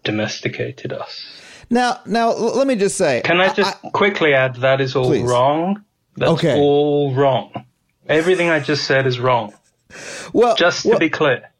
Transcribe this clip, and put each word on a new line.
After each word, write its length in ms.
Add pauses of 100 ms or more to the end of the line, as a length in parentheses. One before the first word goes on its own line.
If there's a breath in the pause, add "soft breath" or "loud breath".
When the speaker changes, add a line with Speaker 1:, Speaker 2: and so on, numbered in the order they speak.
Speaker 1:
domesticated 880
us." 320 (460 loud breath)
Speaker 2:
Now, 340
now, 260
l-, 260
let 100
me 80
just 220
say, 260
Speaker 1:
Can 160
I 60
Speaker 2:
I, 80
Speaker 1:
just 320
Speaker 2:
I 60
Speaker 1:
quickly 420
add, 240
that 240
is 140
all 100
Speaker 2:
Please. 180
Speaker 1:
wrong. 600 (340)
That's 140
Speaker 2:
Okay. 280
Speaker 1:
all 540
wrong. 400 (540)
Everything 420
I 100
just 260
said 200
is 140
wrong. 340 (800 loud breath)
Speaker 2:
Well, 220
Speaker 1:
Just 280
to 60
Speaker 2:
well, 100
Speaker 1:
be 120
clear. 480